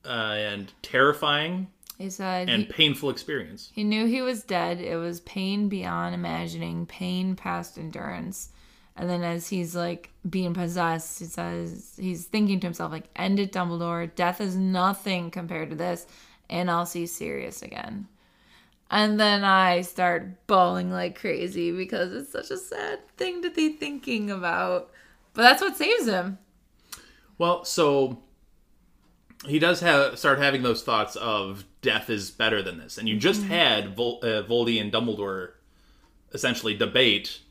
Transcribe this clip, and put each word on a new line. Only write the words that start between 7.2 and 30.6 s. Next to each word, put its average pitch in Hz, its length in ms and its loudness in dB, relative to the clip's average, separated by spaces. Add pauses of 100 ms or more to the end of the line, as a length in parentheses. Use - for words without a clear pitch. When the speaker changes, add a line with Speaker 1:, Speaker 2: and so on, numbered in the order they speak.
Speaker 2:
past 175 420 -8
endurance. 160 720 -10 (460)
And 175 120 -6
then 175 140 -2
as 170 260 -6
he's, 175 280 -4
like, 175 340 -6 (180)
being 180 260 -2
possessed, 170 680 -2
he 170 60 -10
says, 170 720 -8
he's 180 300 -6
thinking 202 340 2
to 185 60 -4
himself, 170 260 -6
like, 160 240 -12
"End 196 240 2
it, 196 120 -2
Dumbledore. 170 640 -2
Death 180 240 2
is 185 160 -2
nothing 185 760 2
compared 165 400 -6
to 160 60 -6
this, 175 300 -4 (440)
and 180 200 0
I'll 170 160 2
see 170 200 -4
Sirius - 560 -8
again." - 460 -10 (840)
And 214 280 4
then 208 240 6
I 190 380 6
start 180 680 -2
bawling 180 440 4
like 180 280 -4
crazy 175 540 -2
because 185 400 -4
it's 277 200 -10
such - 180 -8
a 370 80 -6
sad - 400 -8 (180)
thing 359 240 -4
to 339 100 -4
be 311 200 2
thinking 269 600 -4
about. 180 600 -2 (420)
But 220 120 2
that's 262 180 10
what 370 160 -2
saves 381 280 2
him. 190 300 -2 (1000)
Speaker 1:
Well, 175 260 2
so 139 580 4 (1200)
he 147 120 0
does 170 220 4
have, 139 380 4
start 139 200 4
having 139 240 2